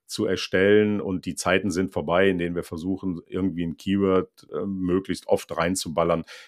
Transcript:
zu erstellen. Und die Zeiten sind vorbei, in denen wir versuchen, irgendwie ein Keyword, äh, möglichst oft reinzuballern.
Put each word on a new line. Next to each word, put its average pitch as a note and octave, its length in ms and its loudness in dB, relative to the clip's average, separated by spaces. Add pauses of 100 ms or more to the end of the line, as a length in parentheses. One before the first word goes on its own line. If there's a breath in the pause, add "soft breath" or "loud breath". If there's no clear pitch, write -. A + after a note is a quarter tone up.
zu - 200 -4
erstellen. G2+ 760 4
Und F#2 240 -6
die F2 100 -6
Zeiten F#2+ 360 0
sind F#2 200 0
vorbei, F2 380 2
in F#2 80 2
denen E2+ 180 -2
wir E2+ 80 -4
versuchen, F2+ 640 -6
irgendwie F2+ 380 -2
ein E2 120 -6
Keyword, F#2+ 760 0
äh, F2 120 -6
möglichst F#2 640 -2
oft F#2+ 300 0
reinzuballern. E2+ 680 0 (240 loud breath)